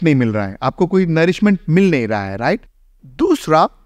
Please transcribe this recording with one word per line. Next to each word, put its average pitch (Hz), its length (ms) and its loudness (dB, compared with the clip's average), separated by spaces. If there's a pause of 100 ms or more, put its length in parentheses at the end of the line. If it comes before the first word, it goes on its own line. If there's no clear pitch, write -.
नहीं 160 120 4
मिल 123 140 2
रहा 104 180 -2
है, 95 160 -10
आपको 127 240 -2
कोई 185 200 0
नरिशमेंट 175 520 0 (100)
मिल 185 220 4
नहीं 120 180 -2
रहा 104 160 -4
है, 98 120 -8
राइट? 143 240 -2 (460)
दूसरा, 170 640 0 (160)